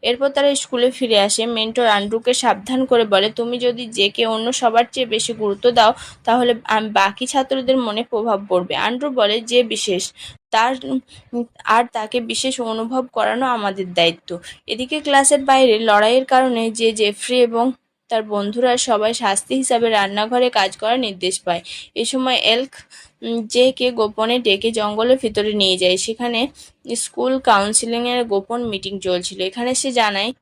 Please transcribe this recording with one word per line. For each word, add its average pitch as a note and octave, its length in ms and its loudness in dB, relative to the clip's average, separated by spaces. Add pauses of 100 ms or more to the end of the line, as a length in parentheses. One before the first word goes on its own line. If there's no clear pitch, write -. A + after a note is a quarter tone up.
এরপর B3 260 0
তারা C#4+ 260 2
স্কুলে B3+ 360 0
ফিরে A3+ 300 2
আসে। G#3 260 0
মেন্টর A3+ 400 -2
আন্ড্রুকে G#3+ 480 0
সাবধান B3 500 0
করে A#3+ 200 2
বলে, G3+ 260 2
"তুমি A#3+ 280 -6
যদি A#3+ 280 -2
জেকে A3 400 -2
অন্য A3+ 260 -2
সবার A#3 400 2
চেয়ে B3+ 140 -2
বেশি A3+ 260 -4
গুরুত্ব G#3+ 380 0
দাও, A#3 240 6 (300)
তাহলে A#3+ 300 2 (100)
আম-, G#3+ 280 0
বাকি G3+ 340 0
ছাত্রদের C4 500 0
মনে A3+ 260 -2
প্রভাব G#3+ 460 -2
পড়বে।" F3+ 280 0
আন্ড্রু B3 340 -2
বলে, A3+ 300 0
"যে A#3+ 220 2
বিশেষ, G#3+ 500 -4 (380)
তার, A#3 240 2 (100)
উম, C4 600 -6 (200)
আর A#3 280 4
তাকে A3 280 -4
বিশেষ A#3 400 -4
অনুভব A3+ 520 -4
করানো A3 340 0
আমাদের G3 480 -4
দায়িত্ব।" E3+ 440 0 (280)
এদিকে B3+ 340 -4
ক্লাসের C#4 400 4
বাইরে C4 380 4
লড়াইয়ের A3 460 4
কারণে A#3+ 460 2
যে A3+ 220 0
জেফ্রি G#3+ 480 0
এবং A#3+ 320 2 (360)
তার A3 140 -2
বন্ধুরা G#3+ 540 0
সবাই A3+ 380 0
শাস্তি G3+ 400 -2
হিসাবে A#3+ 360 2
রান্নাঘরে G#3+ 600 0
কাজ G3 260 0
করার A#3 240 0
নির্দেশ F#3 400 -4
পায়। F3 220 -4 (320)
এ A3+ 100 -2
সময় B3+ 320 -2
এল্ক, B3 340 0 (520)
উম, A3+ 240 -4
জেকে B3+ 440 2
গোপনে A3+ 480 -2
ডেকে A3 320 0
জঙ্গলের A3 520 0
ভিতরে G#3+ 300 -2
নিয়ে F#3+ 260 2
যায়। F#3 180 2
সেখানে A#3 520 -4 (480)
স্কুল B3+ 420 -2
কাউন্সিলিংয়ের A#3 840 2
গোপন A#3 400 -4
মিটিং G3 360 -8
চলছিল। F3+ 400 -4
এখানে A#3+ 340 -4
সে C4 180 -2
জানায় G#3+ 500 0